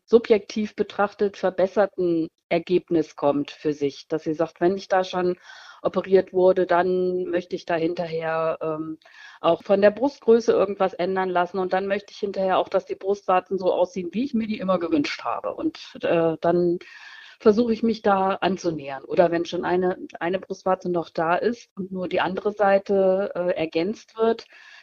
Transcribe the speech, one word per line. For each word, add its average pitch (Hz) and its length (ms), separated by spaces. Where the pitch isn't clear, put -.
subjektiv 214 680
betrachtet 202 640
verbesserten 180 880
Ergebnis 170 640
kommt 143 380
für 151 200
sich, 143 360
dass 156 160
sie 156 100
sagt, 160 260
"Wenn 185 160
ich 196 120
da 185 160
schon 180 320
operiert 185 500
wurde, 185 340
dann 180 600
möchte 180 280
ich 170 100
da 175 120
hinterher, 165 840
ähm, 160 380
auch 165 220
von 196 180
der 202 120
Brustgröße 226 580
irgendwas 196 440
ändern 190 340
lassen 180 300
und 185 140
dann 190 140
möchte 196 260
ich - 60
hinterher 190 400
auch, 180 100
dass 185 180
die 190 100
Brustwarzen 190 600
so 180 160
aussehen, 175 380
wie 233 140
ich 285 100
mir 220 140
die 214 100
immer 185 220
gewünscht 160 420
habe." - 320
Und, - 240
äh, 165 380
dann 175 400
versuche 226 320
ich 220 100
mich 226 200
da 190 320
anzunähern. 151 720
Oder 165 260
wenn 170 140
schon 175 200
eine, 185 340
eine 180 180
Brustwarze 185 520
noch 170 200
da 165 240
ist 220 420
und 190 160
nur 180 160
die 180 120
andere 185 320
Seite, 196 840
äh, 175 220
ergänzt 165 600
wird, 226 300